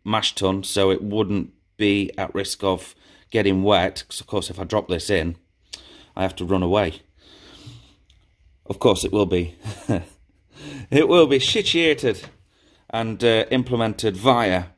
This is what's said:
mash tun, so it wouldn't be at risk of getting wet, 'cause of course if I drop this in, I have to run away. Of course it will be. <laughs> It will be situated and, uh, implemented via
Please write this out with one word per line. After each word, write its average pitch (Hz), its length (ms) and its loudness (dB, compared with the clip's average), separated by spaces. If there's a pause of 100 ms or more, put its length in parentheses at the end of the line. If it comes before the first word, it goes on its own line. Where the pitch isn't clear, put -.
mash 107 320 -2
tun, 95 260 0
so 98 300 2
it - 100 0
wouldn't 101 520 -2 (240)
be 101 400 0
at - 180 -6
risk - 260 -6
of 92 320 -2 (380)
getting 98 320 2
wet, 95 420 2
'cause - 140 -14
of - 80 -16
course 98 220 -4
if 90 100 -12
I 92 60 -8
drop 107 240 -2
this 85 200 -4
in, 85 280 0 (760)
I 92 100 -4
have 95 120 -4
to - 80 -8
run 92 180 0
away. 90 420 0 (1600)
Of - 140 -10
course 110 260 2
it 98 80 -4
will 104 120 2
be. 87 300 -2 (320)
<laughs> 95 140 0 (920)
It 143 160 4
will 165 200 6
be 135 120 2
situated 156 880 0 (600)
and, 113 340 -4
uh, 113 280 4
implemented 113 680 0
via 104 480 2 (120)